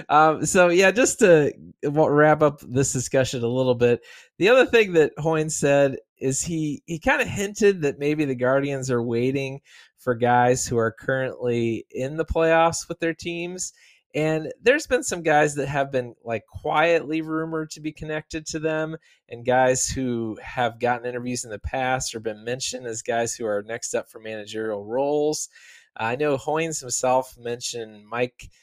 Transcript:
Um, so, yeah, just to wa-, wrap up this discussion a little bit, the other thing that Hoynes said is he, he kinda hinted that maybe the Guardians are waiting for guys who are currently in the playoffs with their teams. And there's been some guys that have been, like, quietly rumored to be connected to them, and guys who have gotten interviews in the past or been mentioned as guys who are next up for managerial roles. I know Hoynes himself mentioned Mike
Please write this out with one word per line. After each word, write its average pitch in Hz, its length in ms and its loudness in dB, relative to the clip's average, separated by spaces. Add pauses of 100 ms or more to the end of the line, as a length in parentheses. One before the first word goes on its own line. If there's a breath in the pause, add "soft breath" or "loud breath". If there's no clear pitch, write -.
Um, 156 380 4
so, 180 220 6
yeah, 190 240 6
just 226 260 0
to 165 340 6 (300)
wa-, 147 240 2
wrap 151 360 6
up 147 180 2
this 131 320 0
discussion 131 500 -2
a 117 60 0
little 127 260 2
bit, 120 300 2 (340 loud breath)
the 180 100 2
other 247 160 8
thing 214 280 2
that 160 240 4
Hoynes 156 360 -2
said 143 440 2 (220)
is 135 240 -2
he, 156 440 -4
he 165 140 -8
kinda 269 240 0
hinted 202 580 0
that 143 160 -2
maybe 147 260 0
the 135 120 -2
Guardians 135 520 0
are 120 140 0
waiting 135 600 -2 (360 loud breath)
for 123 160 -2
guys 123 500 4
who 123 120 -4
are 113 160 2
currently 120 960 -2
in 131 260 -6
the 160 80 -2
playoffs 165 640 2
with 170 120 -12
their 165 140 -2
teams. 175 580 -10 (420 soft breath)
And 156 360 -2 (120)
there's 277 240 2
been 254 160 0
some 180 200 -6
guys 151 340 2
that 135 120 -4
have 139 240 -2
been, 123 220 -4 (100)
like, 113 220 -6
quietly 156 760 0
rumored 160 520 -6
to - 80 -16
be 151 120 -8
connected 156 540 -10
to - 120 -8
them, 156 380 -4 (320 soft breath)
and 117 160 -14
guys 127 440 4
who 117 540 -4
have 117 380 -4
gotten 120 260 -2
interviews 123 380 -6
in 117 60 -16
the 104 80 -8
past 127 560 -4
or 113 60 -10
been 107 220 -8
mentioned 127 440 -8
as 110 160 -8
guys 117 320 -2
who 120 100 -8
are 104 180 -2
next 113 320 -10
up 117 160 -6
for 120 80 -20
managerial 110 680 -8
roles. 147 640 -2 (440 loud breath)
I 113 220 -4
know 147 220 0
Hoynes 156 420 -4
himself 127 560 -2
mentioned 117 720 -10
Mike 120 420 -6 (140 soft breath)